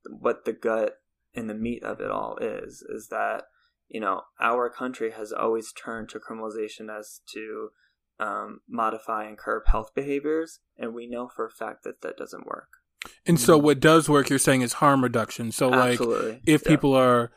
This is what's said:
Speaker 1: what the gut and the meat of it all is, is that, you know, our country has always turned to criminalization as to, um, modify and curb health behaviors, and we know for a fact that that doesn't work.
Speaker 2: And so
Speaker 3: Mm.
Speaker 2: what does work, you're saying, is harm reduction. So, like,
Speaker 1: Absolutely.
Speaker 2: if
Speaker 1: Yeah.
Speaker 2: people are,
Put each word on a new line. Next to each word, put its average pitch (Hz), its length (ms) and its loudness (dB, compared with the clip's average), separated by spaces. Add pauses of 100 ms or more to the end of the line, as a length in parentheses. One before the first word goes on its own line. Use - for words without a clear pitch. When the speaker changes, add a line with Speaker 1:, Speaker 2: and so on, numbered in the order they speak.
Speaker 1:
what 113 360 -4
the 117 80 -2
gut 110 480 -2 (340)
and 113 160 -8
the 107 40 -8
meat 113 280 -6
of 104 180 -8
it - 100 -6
all 53 280 -6
is, - 500 -8
is 110 200 -12
that, 107 360 -4 (440)
you 113 120 -10
know, 95 220 -2 (180)
our 120 300 0
country 127 400 -6
has 110 220 -12
always 113 400 -2
turned 113 380 -12
to 110 100 -14
criminalization 110 680 -10
as 107 320 -16 (140)
to, 110 360 -12 (480)
um, 104 480 -8
modify 110 580 -4
and 107 120 -14
curb 110 300 -4
health - 280 4
behaviors, 147 680 -4 (180)
and 117 160 -10
we 120 120 -14
know 120 220 -10
for - 160 -10
a 113 60 -10
fact - 340 -12
that - 160 -14
that - 160 -10
doesn't - 300 -14
work. - 220 -12 (580)
Speaker 2:
And 170 120 4
so 165 200 8
Speaker 3:
Mm. 143 40 6
Speaker 2:
what 147 180 4
does 156 280 6
work, 143 220 4
you're 135 80 2
saying, 135 240 4
is 120 120 -4
harm 139 280 4
reduction. 117 500 -2
So, 135 160 0
like, 127 320 4
Speaker 1:
Absolutely. 117 460 -2
Speaker 2:
if 151 160 6
Speaker 1:
Yeah. - 60 0
Speaker 2:
people 143 260 6
are, 123 420 4